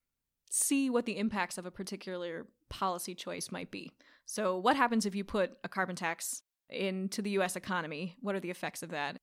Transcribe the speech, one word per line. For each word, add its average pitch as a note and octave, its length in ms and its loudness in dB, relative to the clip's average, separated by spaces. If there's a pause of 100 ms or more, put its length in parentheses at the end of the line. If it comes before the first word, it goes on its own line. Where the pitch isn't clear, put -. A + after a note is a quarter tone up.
(520)
see C#4 380 4
what A#3 160 4
the G3+ 120 -2
impacts G3+ 400 0
of F3+ 80 -8
a F3+ 60 -8
particular F3+ 760 -8 (220)
policy F3+ 460 0
choice - 360 -6
might F3+ 200 -6
be. - 200 -10 (340)
So F#3 320 0
what A#3 180 6
happens A#3 300 6
if F#3+ 100 0
you G3+ 80 0
put F#3+ 280 2 (120)
a F3 60 -6
carbon F#3 260 0
tax E3+ 460 -4 (280)
into F#3+ 520 -2
the G3+ 100 -2
U G3 120 4
S F3+ 120 0
economy? E3+ 640 -4
What G3 140 0
are F#3+ 40 -2
the F3+ 120 -4
effects E3 320 -6
of E3 60 -8
that? C#3+ 340 -2